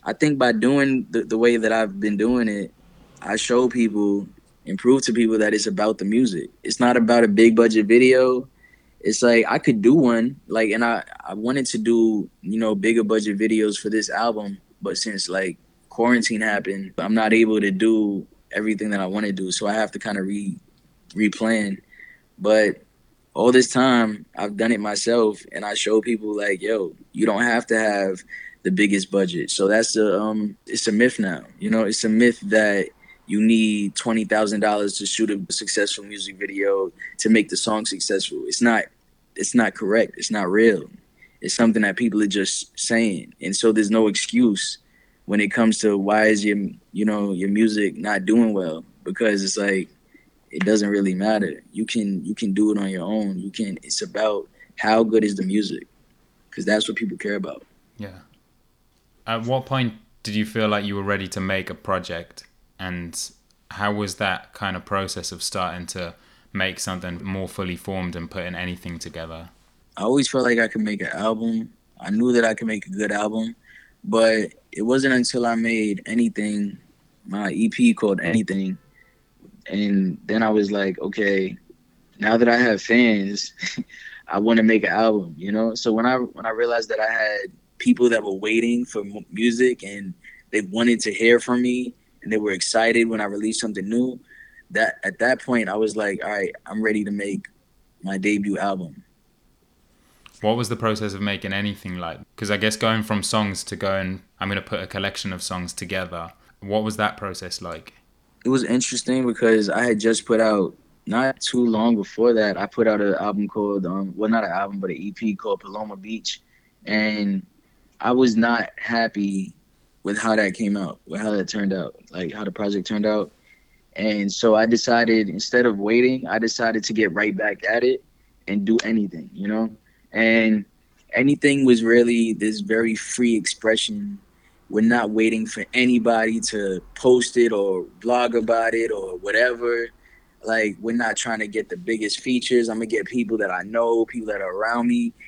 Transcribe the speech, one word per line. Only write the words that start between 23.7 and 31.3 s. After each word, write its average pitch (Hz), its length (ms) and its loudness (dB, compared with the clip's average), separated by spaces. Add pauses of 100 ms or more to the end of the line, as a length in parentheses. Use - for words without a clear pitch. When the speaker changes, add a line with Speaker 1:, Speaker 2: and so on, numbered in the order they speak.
Speaker 1:
time, 120 560 2 (100)
I've 104 200 -6
done 113 160 2
it 107 80 0
myself, 104 600 0 (100)
and 101 120 -10
I 104 100 -4
show 107 260 2
people, 107 360 -4
like, 101 240 -2
"Yo, 101 320 -2 (200)
you - 120 -2
don't 107 180 2
have 120 260 0
to 113 100 2
have 101 460 0 (400)
the 95 80 0
biggest 98 400 0
budget." 92 400 0
So 98 160 2
that's 110 260 2
a, 104 260 2
um, 107 360 -4 (100)
it's - 220 -4
a 110 40 0
myth 120 280 2
now, 85 240 -4 (160)